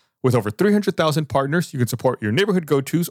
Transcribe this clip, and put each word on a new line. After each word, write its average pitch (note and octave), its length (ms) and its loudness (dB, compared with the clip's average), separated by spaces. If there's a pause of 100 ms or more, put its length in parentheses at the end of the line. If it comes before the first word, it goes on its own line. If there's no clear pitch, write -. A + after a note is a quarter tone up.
(240)
With B2 120 4
over G#2+ 140 0
three G3+ 240 2
hundred G3+ 240 0
thousand D#3 320 0
partners, C#3 440 -2
you C#3 60 -6
can A#2+ 80 2
support B2 340 -2
your G#2 100 -2
neighborhood F#3 340 0
go-tos D3+ 460 0